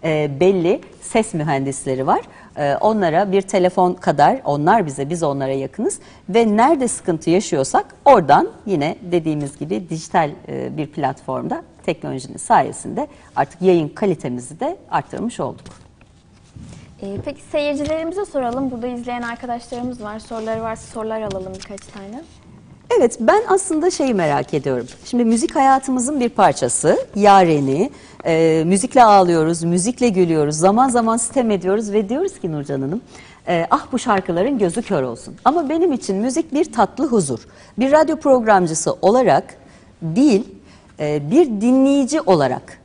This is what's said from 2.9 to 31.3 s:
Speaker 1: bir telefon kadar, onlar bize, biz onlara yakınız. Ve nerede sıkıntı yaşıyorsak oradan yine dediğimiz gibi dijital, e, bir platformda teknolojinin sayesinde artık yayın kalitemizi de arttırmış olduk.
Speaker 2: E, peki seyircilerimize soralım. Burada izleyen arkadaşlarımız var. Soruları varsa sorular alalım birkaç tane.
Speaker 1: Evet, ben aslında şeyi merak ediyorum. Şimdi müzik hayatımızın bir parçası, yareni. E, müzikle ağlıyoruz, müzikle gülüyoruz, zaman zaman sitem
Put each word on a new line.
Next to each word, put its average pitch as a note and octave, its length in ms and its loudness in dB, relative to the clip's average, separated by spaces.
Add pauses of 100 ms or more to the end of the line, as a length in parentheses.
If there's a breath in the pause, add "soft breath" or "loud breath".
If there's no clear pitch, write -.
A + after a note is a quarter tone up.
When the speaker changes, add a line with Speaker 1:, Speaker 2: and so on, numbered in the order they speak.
Speaker 1:
bir G3 100 2
telefon F3+ 520 2
kadar, E3+ 500 2
onlar D#3+ 420 2
bize, C#3 240 -6
biz E3+ 120 -4
onlara C#3 300 -2
yakınız. C3+ 460 -4 (300 loud breath)
Ve G#3+ 280 2
nerede C4 320 2
sıkıntı - 420 -4
yaşıyorsak F3 640 0 (100)
oradan G3 440 6 (180)
yine E3 360 -2
dediğimiz D#3+ 560 -4
gibi F3+ 320 -8
dijital, D#3+ 400 -2 (180)
e, C3 280 -8
bir D3+ 100 -6
platformda C3+ 760 -6 (240)
teknolojinin C#3+ 500 -8
sayesinde F#3 680 -2 (300 loud breath)
artık - 260 -4
yayın F3 260 2
kalitemizi D3 720 -6
de D#4+ 160 -6 (140)
arttırmış F#3+ 500 -6
olduk. - 440 -12 (1200 loud breath)
Speaker 2:
E, - 40 -12 (180)
peki C#4+ 180 -12 (100)
seyircilerimize D#4 720 -4
soralım. C4 460 -4
Burada A#3+ 160 -8
izleyen A#3+ 360 -8
arkadaşlarımız A#3+ 800 -10
var. G#3 160 -12
Soruları A3 440 -8
varsa A3+ 300 -10
sorular A3 300 -6
alalım F#3+ 320 -8
birkaç F#3+ 260 -16
tane. G#3 420 -18 (760)
Speaker 1:
Evet, A#3+ 220 4
ben E4 280 4
aslında F4 420 0
şeyi C4+ 240 -2
merak D3 400 0
ediyorum. C3 320 -2 (180)
Şimdi A#3+ 200 -2
müzik A#3 320 0
hayatımızın C4+ 640 2
bir A#3+ 80 0
parçası, D#3+ 680 2 (180)
yareni. F3+ 720 4 (360 loud breath)
E, D#3+ 400 4
müzikle G#3+ 380 4
ağlıyoruz, E3+ 580 4
müzikle F#3 460 0
gülüyoruz, E3 480 0
zaman G3+ 320 4
zaman A3+ 280 0
sitem A#3 340 -2